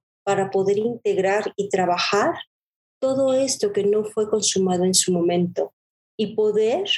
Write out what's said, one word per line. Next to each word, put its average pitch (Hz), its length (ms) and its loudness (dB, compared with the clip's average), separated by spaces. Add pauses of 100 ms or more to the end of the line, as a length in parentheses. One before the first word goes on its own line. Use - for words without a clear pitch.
(240)
para 196 280 0
poder 196 260 2
integrar 208 800 -2
y 196 140 -4
trabajar 185 640 0 (680)
todo 262 340 2
esto 262 400 0
que 202 100 0
no 208 200 2
fue 214 260 -4
consumado 190 540 0
en 185 100 2
su - 180 2
momento 175 640 0 (440)
y 220 180 -6
poder 220 480 0 (140)